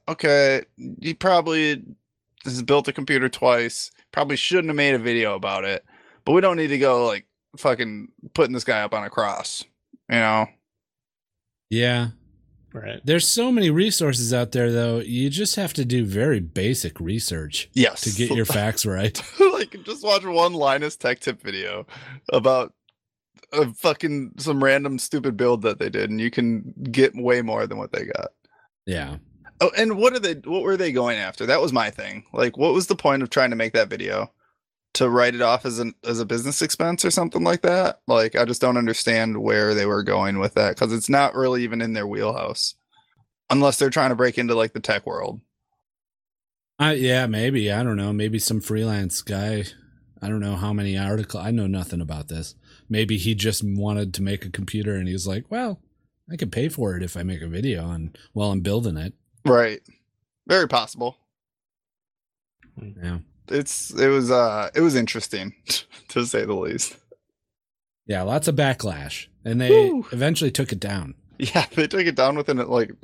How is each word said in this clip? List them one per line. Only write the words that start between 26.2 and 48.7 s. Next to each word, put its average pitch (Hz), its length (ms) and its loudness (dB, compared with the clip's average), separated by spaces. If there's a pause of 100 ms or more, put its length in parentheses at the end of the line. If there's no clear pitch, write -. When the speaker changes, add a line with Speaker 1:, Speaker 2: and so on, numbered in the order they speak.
Speaker 1:
you 117 100 0
can 117 420 -2 (180)
get 131 240 4
way 123 260 2
more 110 260 -2
than 104 120 -8
what 101 120 -10
they - 140 -6
got. - 240 -6 (560)
Speaker 2:
Yeah. 73 320 -6 (420)
Speaker 1:
Oh, - 160 2
and 220 220 0
what 247 160 6
are 247 60 -4
they, 180 160 -2
what 160 260 -4
were 190 160 0
they 175 140 0
going 120 260 0
after? 101 300 -6
That 139 140 4
was 139 120 0
my 110 160 2
thing. 101 340 -10 (100)
Like, 120 240 0
what 143 160 4
was 180 140 2
the 196 80 0
point 139 280 2
of 117 80 -4
trying 127 180 2
to 117 60 -4
make 113 180 -2
that 107 160 2
video? 98 420 -4 (640)
To 131 140 2
write 123 260 4
it 120 60 -4
off 120 260 2
as 117 100 -6
an, 120 160 -4 (100)
as 117 160 -2
a 113 60 -4
business 120 380 -2
expense 170 420 -2
or 170 60 0
something 170 320 0
like 170 180 2
that? 180 460 2
Like, 113 280 4
I 120 100 4
just 120 160 -2
don't 127 160 4
understand 113 640 0
where 107 320 2
they 101 100 2
were 104 180 0
going 98 360 0
with 101 160 0
that, 101 220 2
'cause 110 160 0
it's 113 160 -2
not 139 260 4
really 127 280 0
even 113 180 -4
in 113 120 -4
their 104 140 -4
wheelhouse. - 680 -4 (800)
Unless 139 260 4
they're 139 140 2
trying 131 180 2
to 120 60 0
break 123 240 2
into, 120 160 2
like, 113 180 2
the 113 60 -8
tech 104 260 -2
world. - 360 -8 (1400)
Speaker 2:
I, 151 140 2
yeah, 127 340 2
maybe. 110 440 0
I 110 120 0
don't 113 140 0
know. 101 160 -2
Maybe 107 260 -2
some 107 220 -2
freelance 107 600 -2